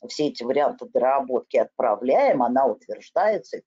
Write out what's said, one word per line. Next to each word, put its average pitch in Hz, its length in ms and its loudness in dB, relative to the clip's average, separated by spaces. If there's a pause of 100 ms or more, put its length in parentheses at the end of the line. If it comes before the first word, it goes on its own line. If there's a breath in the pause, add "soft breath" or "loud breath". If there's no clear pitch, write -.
все 147 200 -4
эти 120 160 -8
варианты 131 420 -2
доработки 127 720 0
отправляем, 127 840 2
она 131 220 2
утверждается, - 920 -4
и - 80 -16